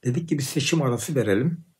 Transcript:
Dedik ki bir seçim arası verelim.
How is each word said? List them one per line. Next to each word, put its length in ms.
Dedik 260
ki 80
bir 60
seçim 380
arası 340
verelim. 500